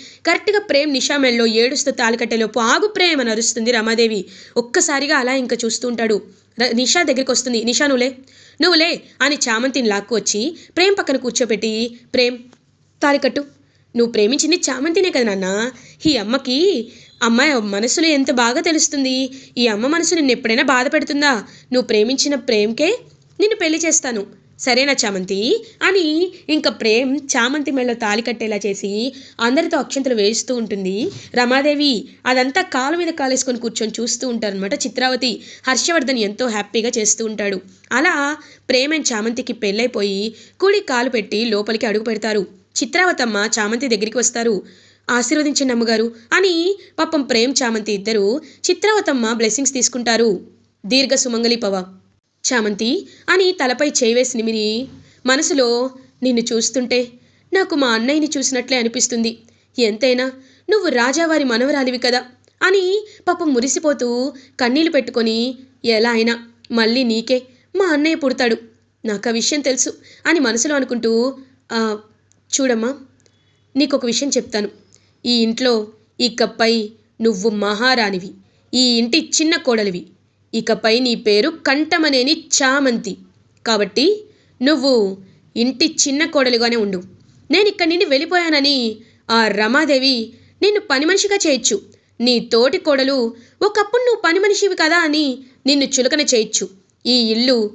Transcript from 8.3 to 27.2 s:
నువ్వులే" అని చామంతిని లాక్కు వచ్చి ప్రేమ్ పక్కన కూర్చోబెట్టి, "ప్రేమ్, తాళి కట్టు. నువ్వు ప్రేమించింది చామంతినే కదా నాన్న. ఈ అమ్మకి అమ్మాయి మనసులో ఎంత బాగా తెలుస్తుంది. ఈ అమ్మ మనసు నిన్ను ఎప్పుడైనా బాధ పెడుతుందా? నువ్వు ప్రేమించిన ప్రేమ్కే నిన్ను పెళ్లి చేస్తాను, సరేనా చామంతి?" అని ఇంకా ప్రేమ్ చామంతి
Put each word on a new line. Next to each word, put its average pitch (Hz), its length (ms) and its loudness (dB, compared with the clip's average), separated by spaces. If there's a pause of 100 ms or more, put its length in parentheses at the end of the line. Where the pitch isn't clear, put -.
నువ్వులే" 330 400 2 (200)
అని 285 140 2
చామంతిని 240 520 0
లాక్కు 202 280 -2
వచ్చి 214 400 -2 (220)
ప్రేమ్ 392 220 4
పక్కన 277 180 -2
కూర్చోబెట్టి, 233 800 -2 (140)
"ప్రేమ్, 247 240 2 (680)
తాళి 285 140 4
కట్టు. 277 280 -2 (520)
నువ్వు 233 140 2
ప్రేమించింది 285 440 2
చామంతినే 330 540 0
కదా 277 140 0
నాన్న. 196 480 -2 (340)
ఈ 294 120 2
అమ్మకి 254 720 0 (320)
అమ్మాయి 247 300 4
మనసులో 220 540 0
ఎంత 285 240 2
బాగా 247 280 2
తెలుస్తుంది. 277 720 0 (280)
ఈ 240 100 2
అమ్మ 214 200 0
మనసు 330 280 0
నిన్ను 285 160 2
ఎప్పుడైనా 233 320 0
బాధ 254 240 2
పెడుతుందా? 294 460 0 (400)
నువ్వు 254 80 2
ప్రేమించిన 247 540 0
ప్రేమ్కే 233 640 0 (400)
నిన్ను 427 160 2
పెళ్లి 320 240 0
చేస్తాను, 247 480 -2 (320)
సరేనా 262 360 2 (100)
చామంతి?" 202 600 -2 (180)
అని 359 480 2 (180)
ఇంకా 302 200 0
ప్రేమ్ 254 480 0
చామంతి 277 540 -2